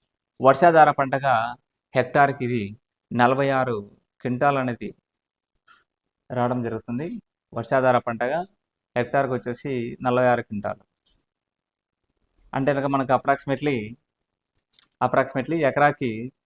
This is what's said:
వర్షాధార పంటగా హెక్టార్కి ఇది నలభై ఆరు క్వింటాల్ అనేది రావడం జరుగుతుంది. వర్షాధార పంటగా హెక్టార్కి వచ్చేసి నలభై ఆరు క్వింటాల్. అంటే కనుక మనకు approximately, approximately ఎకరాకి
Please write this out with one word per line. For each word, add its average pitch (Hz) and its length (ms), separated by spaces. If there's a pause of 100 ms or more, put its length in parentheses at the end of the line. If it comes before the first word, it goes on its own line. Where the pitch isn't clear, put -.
(420)
వర్షాధార 147 480
పంటగా 131 680 (380)
హెక్టార్కి 135 500
ఇది 113 320 (360)
నలభై 131 380
ఆరు 123 400 (300)
క్వింటాల్ 135 380
అనేది 120 360 (1400)
రావడం 123 320
జరుగుతుంది. 120 600 (320)
వర్షాధార 127 440
పంటగా 123 480 (500)
హెక్టార్కి 127 360
వచ్చేసి 123 720
నలభై 127 240
ఆరు 120 160
క్వింటాల్. - 360 (1800)
అంటే 135 200
కనుక 135 100
మనకు 139 280
approximately, 131 840 (1080)
approximately 135 500
ఎకరాకి 135 800 (140)